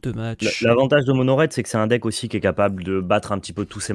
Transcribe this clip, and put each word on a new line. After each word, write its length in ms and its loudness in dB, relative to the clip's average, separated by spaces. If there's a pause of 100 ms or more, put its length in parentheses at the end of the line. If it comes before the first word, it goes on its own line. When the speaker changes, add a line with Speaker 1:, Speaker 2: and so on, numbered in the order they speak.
Speaker 1:
de 100 -6
match. 480 -4
Speaker 2:
la, 80 2
l'avantage 360 4
de 80 2
Mono 220 4
Red, 180 2
c'est 100 -4
que 60 -6
c'est 100 -2
un 80 2
deck 180 2
aussi 240 -4
qui 80 -4
est 40 0
capable 440 2
de 160 0
battre 320 0
un 60 -2
petit 160 -12
peu 100 -4
tous 160 -12
ses, 140 -6